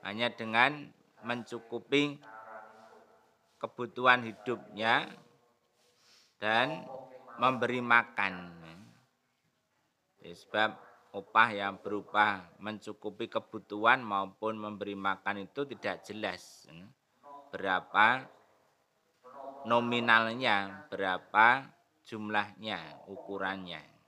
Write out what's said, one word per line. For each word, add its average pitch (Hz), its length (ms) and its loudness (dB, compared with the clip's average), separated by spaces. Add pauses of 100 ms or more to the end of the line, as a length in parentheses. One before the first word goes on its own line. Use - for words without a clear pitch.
hanya 110 260 -2
dengan 120 640 2 (320)
mencukupi 120 960 -2 (1400)
kebutuhan 123 640 0
hidupnya 113 840 -2 (1300)
dan 123 480 2 (560)
memberi 123 420 2
makan. 98 720 0 (1700)
Ya, 85 140 -16
sebab 107 420 0 (340)
opah 110 400 2
yang 98 300 -4
berupa 101 640 0 (160)
mencukupi 107 680 -10
kebutuhan 113 760 2
maupun 101 500 -2
memberi 104 380 -8
makan 98 560 -4
itu 143 160 -4
tidak 107 400 -6
jelas, 101 640 -8
ya. 85 160 -18 (640)
Berapa 98 800 2 (1400)
nominalnya, 117 1300 2
berapa 104 720 4 (400)
jumlahnya, 104 1040 -6
ukurannya. 95 1000 -8